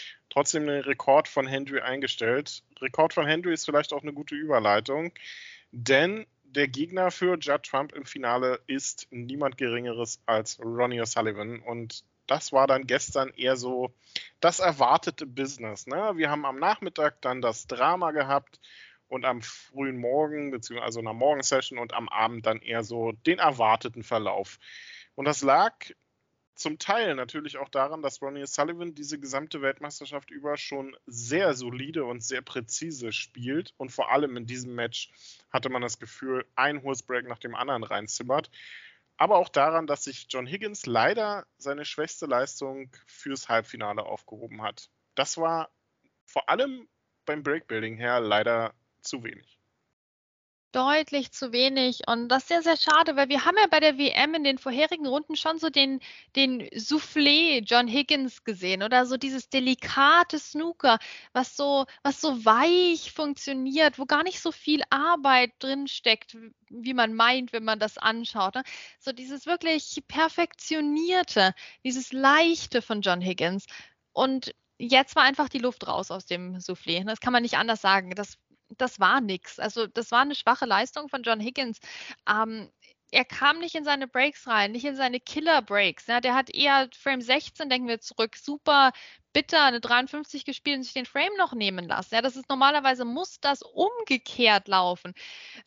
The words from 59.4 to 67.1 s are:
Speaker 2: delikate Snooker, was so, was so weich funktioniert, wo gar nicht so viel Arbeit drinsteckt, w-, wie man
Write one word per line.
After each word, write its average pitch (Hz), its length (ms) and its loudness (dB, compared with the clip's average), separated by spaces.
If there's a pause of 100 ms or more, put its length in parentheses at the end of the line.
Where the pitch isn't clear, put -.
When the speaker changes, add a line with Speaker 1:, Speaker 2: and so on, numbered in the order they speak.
Speaker 2:
delikate 277 920 4
Snooker, 294 600 0 (340)
was 254 240 -2
so, 285 300 2 (160)
was 277 180 0
so 254 240 -2
weich 330 680 4
funktioniert, 277 840 0
wo 269 60 -4
gar 294 200 2
nicht 370 160 -6
so 330 120 -4
viel 302 380 0
Arbeit 269 680 4
drinsteckt, 269 760 -2
w-, 226 160 -20 (180)
wie 240 260 -6
man 226 200 2